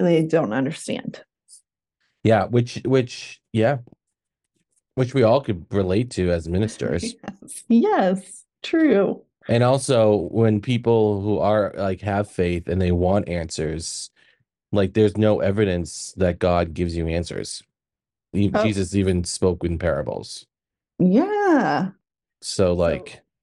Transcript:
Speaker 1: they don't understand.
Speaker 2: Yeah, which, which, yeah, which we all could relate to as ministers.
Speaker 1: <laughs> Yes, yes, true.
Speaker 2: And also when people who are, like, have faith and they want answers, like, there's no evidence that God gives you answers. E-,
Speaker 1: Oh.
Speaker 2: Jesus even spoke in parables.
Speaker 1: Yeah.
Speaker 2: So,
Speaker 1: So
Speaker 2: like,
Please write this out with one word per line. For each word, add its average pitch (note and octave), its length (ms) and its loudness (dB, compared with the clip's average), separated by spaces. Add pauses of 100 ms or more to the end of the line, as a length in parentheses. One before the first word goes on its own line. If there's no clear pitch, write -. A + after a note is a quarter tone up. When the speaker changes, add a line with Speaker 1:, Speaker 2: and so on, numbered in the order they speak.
Speaker 1:
they E3+ 240 4
don't D#3+ 280 0
understand. - 720 -6 (1000)
Speaker 2:
Yeah, G#2+ 220 4
which, A#2+ 380 -2
which, - 560 -2 (120)
yeah, A#2 260 0 (1160)
which B2+ 180 0
we C3+ 80 4
all A#2 180 6
could F2+ 320 -6
relate G2+ 380 0
to F2+ 200 -2
as E2 180 -2
ministers. F2+ 720 -4
Speaker 1:
<laughs> - 40 -20 (160)
Yes, - 280 -20
yes, A#3 760 0 (180)
true. C4 600 2 (260)
Speaker 2:
And A#2+ 140 2
also A2+ 680 2
when A2 300 2
people A2 600 2
who G2+ 160 0
are, G2+ 380 2
like, F#2+ 260 -4
have G2+ 280 -2
faith F2 380 -2
and F2+ 140 0
they F2+ 100 2
want F2+ 360 0
answers, D#2+ 840 -8 (600)
like, G2 200 0
there's G#2 240 2
no G#2+ 240 2
evidence F#2 800 -2
that F2+ 220 0
God F2 340 0
gives F2 220 -4
you E2+ 120 -4
answers. E2 540 -6 (720)
E-, G2+ 180 2
Speaker 1:
Oh. G#2 100 2
Speaker 2:
Jesus G2 320 -2
even F#2 300 0
spoke F2+ 400 -2
in E2+ 140 -4
parables. C#2+ 640 -4 (540)
Speaker 1:
Yeah. A#3 920 2 (520)
Speaker 2:
So, - 240 0
Speaker 1:
So F2+ 80 2
Speaker 2:
like, E2+ 480 -2 (200)